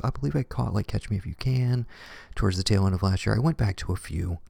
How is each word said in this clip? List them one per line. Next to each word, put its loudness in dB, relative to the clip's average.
I 2
believe -2
I 4
caught, -2
like, 0
Catch -4
Me 2
If -6
You -6
Can 0
towards 2
the 0
tail 4
end 4
of 0
last 2
year. 4
I 2
went 2
back 2
to -4
a 2
few -4